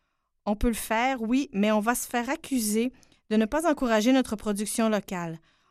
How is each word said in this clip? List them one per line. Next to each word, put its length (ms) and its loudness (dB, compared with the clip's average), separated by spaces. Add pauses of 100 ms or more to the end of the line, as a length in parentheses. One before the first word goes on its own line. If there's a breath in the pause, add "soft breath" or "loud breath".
(460)
On 100 -2
peut 100 -2
le 80 2
faire, 480 -2
oui, 300 0
mais 180 2
on 80 4
va 160 0
se 140 -6
faire 200 -4
accuser 640 -2 (380 soft breath)
de 80 2
ne 80 2
pas 240 2
encourager 420 2
notre 240 2
production 540 -2
locale. 480 -4 (320)